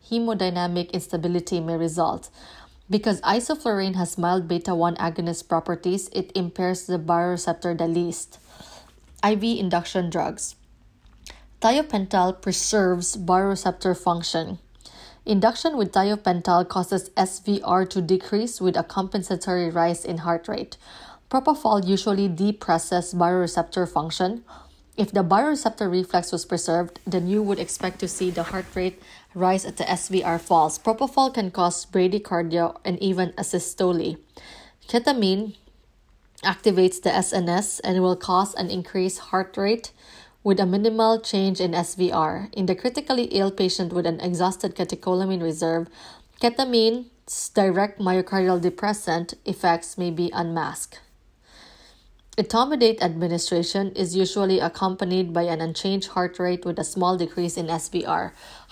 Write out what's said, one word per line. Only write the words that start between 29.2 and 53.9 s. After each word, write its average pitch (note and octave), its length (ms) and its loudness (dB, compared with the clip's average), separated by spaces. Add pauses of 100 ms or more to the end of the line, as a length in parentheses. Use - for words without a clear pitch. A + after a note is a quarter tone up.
rise F#3 320 2
at - 140 -10
the - 120 -2
S - 180 -2
V F#3+ 140 0
R E3+ 160 0
falls. D#3+ 400 4
Propofol C4 540 2
can G3+ 180 -2
cause F3 360 0
bradycardia F3 1000 0
and F3+ 180 -2
even F#3 280 0
asystole. F3+ 880 -2 (680)
Ketamine A3 680 2 (880)
activates F#3 560 4
the - 140 2
S F#3 180 0
N F3+ 160 0
S F#3+ 320 0
and F#3 220 2
will F3+ 140 4
cause F#3+ 380 2
an F3 140 -4
increased F#3 640 -4
heart F#3 240 -2
rate G#3 340 0 (540)
with G3 160 4
a F#3+ 60 4
minimal A3 520 4
change G3 400 0
in F3+ 160 0
S F3 200 -2
V F3+ 180 2
R. F3 400 0
In F#3+ 140 -2
the F#3 80 2
critically B3 580 -2
ill G3 180 2
patient F3+ 440 -2
with F3 100 0
an E3+ 160 -2
exhausted F3+ 560 -2
catecholamine F#3 680 -2
reserve, E3 460 -2 (500)
ketamine's A#3+ 1080 0
direct G3 500 2
myocardial F#3 640 2
depressant F3 720 -2 (140)
effects E3+ 500 0
may F3+ 140 -2
be E3+ 240 -2
unmasked. E3 680 -6 (1400)
Etomidate A3+ 640 2
administration E3+ 920 0